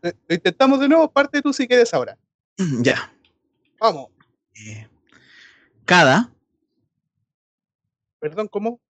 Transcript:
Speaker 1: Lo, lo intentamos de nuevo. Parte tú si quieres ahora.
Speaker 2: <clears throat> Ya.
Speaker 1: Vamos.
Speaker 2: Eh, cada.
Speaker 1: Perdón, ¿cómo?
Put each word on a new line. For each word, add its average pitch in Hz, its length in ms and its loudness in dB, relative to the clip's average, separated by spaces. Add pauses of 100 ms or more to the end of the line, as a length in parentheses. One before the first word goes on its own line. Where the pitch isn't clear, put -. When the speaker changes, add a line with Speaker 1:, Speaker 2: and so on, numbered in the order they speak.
Speaker 1:
Lo, 170 100 -6 (160)
lo 170 80 -2
intentamos 262 440 2
de 277 100 0
nuevo. 320 220 4
Parte 285 300 -2
tú 285 120 -2
si 247 140 -4
quieres 240 260 2
ahora. 117 240 -4 (400)
Speaker 2:
<clears throat> 147 240 -4
Ya. - 320 -2 (640)
Speaker 1:
Vamos. 165 300 -2 (460)
Speaker 2:
Eh, 110 320 -20 (960)
cada. 175 440 4 (1900)
Speaker 1:
Perdón, 170 280 -8
¿cómo? 220 320 -6 (120)